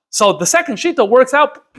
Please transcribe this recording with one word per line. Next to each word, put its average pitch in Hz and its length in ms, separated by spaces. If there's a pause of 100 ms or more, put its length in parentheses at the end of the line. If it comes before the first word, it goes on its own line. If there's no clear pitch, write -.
(100)
So 202 240
the 156 100
second 330 320
Shita 277 320
works 247 240
out - 320 (140)